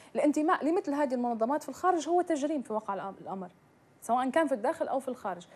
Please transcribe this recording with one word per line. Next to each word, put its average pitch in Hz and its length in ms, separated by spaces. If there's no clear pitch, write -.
الانتماء 302 500
لمثل 320 300
هذه 285 200
المنظمات 240 480
في - 60
الخارج 311 400
هو 349 140
تجريم 302 400
في 220 100
واقع 214 220
الأم-، 185 260
الأمر، 180 280
سواء 254 280
كان 320 160
في 269 80
الداخل 262 340
أو 269 120
في - 80
الخارج. 190 480